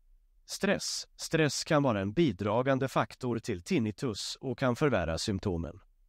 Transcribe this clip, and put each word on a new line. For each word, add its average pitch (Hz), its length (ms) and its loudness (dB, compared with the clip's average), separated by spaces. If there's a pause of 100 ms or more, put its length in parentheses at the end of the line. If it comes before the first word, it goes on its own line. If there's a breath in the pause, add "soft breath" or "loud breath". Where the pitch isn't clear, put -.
(440)
Stress. - 720 -2
Stress - 480 0
kan 147 180 4
vara 113 180 2
en 101 120 -2
bidragande 127 760 2
faktor 120 500 -2
till 92 240 -4
tinnitus 113 800 -2
och 127 180 -6
kan 127 180 2
förvärra 85 420 2
symptomen. 90 640 -4 (280)